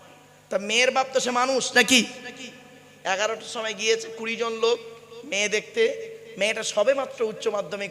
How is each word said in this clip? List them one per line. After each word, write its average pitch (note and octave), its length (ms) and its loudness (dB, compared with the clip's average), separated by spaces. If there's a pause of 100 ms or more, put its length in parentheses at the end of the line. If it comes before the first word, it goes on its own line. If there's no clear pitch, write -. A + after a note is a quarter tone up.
(480)
তা - 100 -2
মেয়ের A3 320 4
বাপ B3+ 220 2
তো B3+ 80 2
সে B3 100 0
মানুষ B3 440 2
নাকি? B3 300 6 (1000)
এগারোটার G#3+ 440 -2
সময় A3 260 -6
গিয়েছে A3 340 0
কুড়ি A3+ 280 -6
জন A3+ 160 -2
লোক A3+ 260 2 (460)
মেয়ে G#3 240 0
দেখতে। A3 600 0 (280)
মেয়েটা G#3+ 240 0
সবে G#3+ 320 2
মাত্র B3+ 300 -2
উচ্চ A3 240 -4
মাধ্যমিক G3+ 420 -4